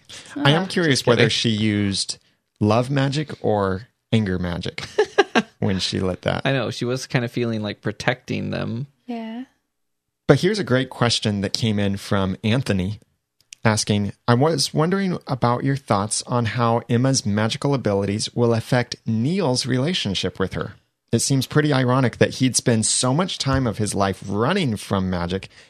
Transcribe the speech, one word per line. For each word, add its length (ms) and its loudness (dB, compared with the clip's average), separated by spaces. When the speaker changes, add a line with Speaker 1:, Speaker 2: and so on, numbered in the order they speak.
Speaker 1:
I 160 4
am 120 2
Speaker 2:
Oh. 40 -6
Speaker 1:
curious 320 2
Speaker 3:
Just 60 -6
kidding. 140 6
Speaker 1:
whether 100 4
she 200 0
used 680 0
love 300 2
magic 420 -2
or 440 0
anger 280 2
magic 460 -6
Speaker 3:
<laughs> 360 -2
Speaker 1:
when 200 0
she 200 -2
lit 240 -2
that. 220 0
Speaker 3:
I 80 2
know. 180 -2
She 140 -6
was 200 -4
kind 200 -2
of 60 -8
feeling 300 -2
like 200 -8
protecting 680 -4
them. 380 -6
Speaker 2:
Yeah. 400 -10
Speaker 1:
But 140 6
here's 180 0
a 40 -4
great 260 0
question 520 0
that 120 -2
came 260 -2
in 180 0
from 460 -2
Anthony 560 0
asking, 500 0
"I 60 4
was 400 2
wondering 440 0
about 360 0
your 120 0
thoughts 500 -2
on 200 0
how 440 2
Emma's 360 2
magical 480 0
abilities 600 0
will 200 2
affect 420 0
Neil's 600 0
relationship 760 -2
with 140 -2
her. 220 -6
It 80 2
seems 260 0
pretty 260 2
ironic 460 2
that 180 2
he'd 200 0
spend 320 2
so 260 0
much 240 -2
time 300 0
of 100 -2
his 160 -2
life 320 0
running 520 0
from 340 -2
magic 360 -2